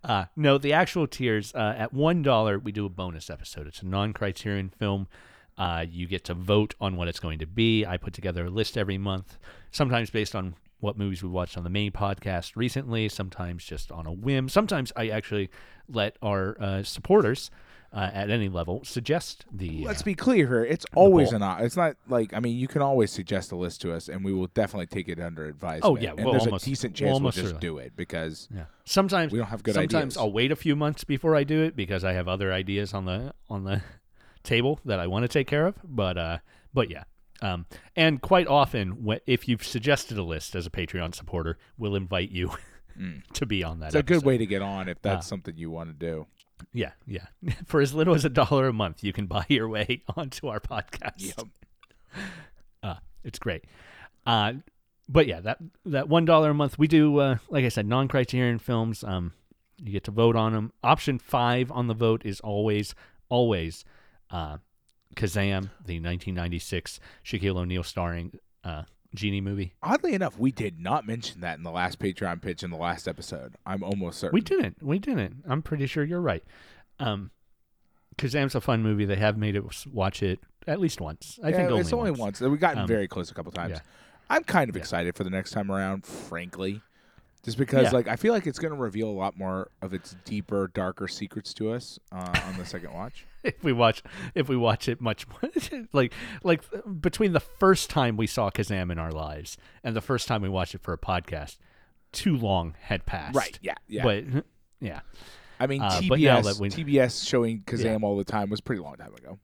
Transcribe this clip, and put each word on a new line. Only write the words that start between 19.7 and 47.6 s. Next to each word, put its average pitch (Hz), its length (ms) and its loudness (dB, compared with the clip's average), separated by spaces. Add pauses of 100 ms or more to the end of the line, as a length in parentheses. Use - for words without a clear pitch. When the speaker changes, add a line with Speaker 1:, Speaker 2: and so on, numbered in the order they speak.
Speaker 2:
Let's 196 180 -4
Speaker 1:
uh, - 40 -6
Speaker 2:
be 202 100 0
clear 202 320 6
here. 120 160 4
It's 143 260 -2
Speaker 1:
the - 60 -6
Speaker 2:
always 170 360 10
Speaker 1:
poll. 104 120 2
Speaker 2:
an - 0 -
o-, 92 220 0
it's 120 100 -2
not 165 220 2 (100)
like, 113 260 0
I 101 60 0
mean, 120 180 0
you 127 120 -2
can 143 120 0
always 131 300 4
suggest 95 400 -4
a 90 60 -6
list 87 240 -4
to 90 120 -4
us, 82 140 -8
and 92 160 -8
we 98 80 -2
will 92 160 0
definitely 101 380 -2
take 90 240 -6
it 85 100 -6
under 85 260 -8
advisement. 78 380 -6
Speaker 1:
Oh, 165 180 6
yeah, 117 100 -4
Speaker 2:
And - 120 -6
Speaker 1:
we'll 127 80 2
Speaker 2:
there's 113 140 6
Speaker 1:
almost, 104 200 0
Speaker 2:
a 135 40 -4
decent 131 240 -4
Speaker 1:
we'll - 60 -12
Speaker 2:
chance 143 80 2
we'll 135 80 4
Speaker 1:
almost 135 200 2
Speaker 2:
just 92 140 -2
Speaker 1:
certainly. 80 180 -6
Speaker 2:
do 80 120 -6
it 64 180 -14
because 82 580 -6
Speaker 1:
Yeah. 87 80 -8 (220)
Sometimes, 185 480 2
Speaker 2:
we 113 60 0
don't 101 100 -4
have 107 120 -8
good 110 120 0
Speaker 1:
sometimes 135 420 2
Speaker 2:
ideas. - 20 -6
Speaker 1:
I'll 107 140 0
wait 123 220 2
a - 20 0
few 147 220 2
months 151 260 -2
before 156 320 2
I 143 80 4
do 156 200 2
it 160 120 0
because 95 300 -2
I 92 80 2
have 90 160 0
other 95 240 0
ideas 98 400 -2
on 98 100 -4
the, 95 300 -4 (160)
on 98 160 -6
the 98 160 0 (640)
table 123 420 2
that 101 160 0
I 85 60 -2
wanna 107 200 0
take 135 200 2
care 151 200 2
of. 196 160 -2
But, 104 340 -2
uh, 85 200 -4 (360)
but 113 160 0
yeah. 73 140 -12 (380)
Um, 90 240 -2 (320)
and 160 240 6
quite 180 260 6
often, 120 580 2
wh-, 107 220 0
if 127 220 2
you've 117 160 0
suggested 123 520 0
a 98 60 -2
list 82 320 -6
as 87 100 -4
a 85 40 -8
Patreon 87 440 -4
supporter, 82 440 -4 (200)
we'll 104 200 -2
invite 90 340 -2
you 90 240 -2
<laughs> - 60 -14 (360)
Speaker 2:
Mm. 87 260 -10 (100)
Speaker 1:
to - 120 -2
be 101 200 0
on 80 140 -6
that 78 80 -8
Speaker 2:
It's - 80 -2
a 147 80 6
good 170 120 4
Speaker 1:
episode. 143 120 4
Speaker 2:
way 131 100 6
to 113 80 0
get 98 160 -2
on 98 280 -6
if 85 120 -10
that's 95 240 0
Speaker 1:
Uh, - 40 -12
Speaker 2:
something 90 280 -10
you 82 140 -8
wanna 82 220 -10
do. 78 340 -6 (460)
Speaker 1:
Yeah, 120 180 -4 (160)
yeah. 92 180 -10 (160)
<laughs> 170 240 -4